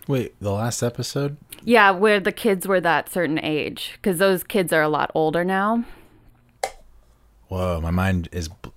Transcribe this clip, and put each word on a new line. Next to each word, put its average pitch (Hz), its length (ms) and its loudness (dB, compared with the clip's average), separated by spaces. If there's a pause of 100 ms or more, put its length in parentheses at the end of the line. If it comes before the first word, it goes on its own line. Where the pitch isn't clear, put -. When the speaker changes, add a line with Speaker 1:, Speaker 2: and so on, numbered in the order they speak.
Speaker 1:
Wait, 127 340 -2
the 101 100 -2
last 113 320 -2
episode? 139 540 -4 (260)
Speaker 2:
Yeah, 214 280 6
where 202 280 4
the 196 120 -2
kids 196 360 -2
were 185 140 2
that 160 280 2
certain 160 320 -2
age, - 600 -6
'cause 185 160 -2
those 190 260 2
kids 185 300 -2
are 160 80 4
a 151 80 2
lot 143 260 0
older 160 300 2
now. 202 380 0 (1600)
Speaker 1:
Whoa, 90 340 -2
my 82 100 -2
mind 90 400 0
is 85 160 -6
b-, - 280 -16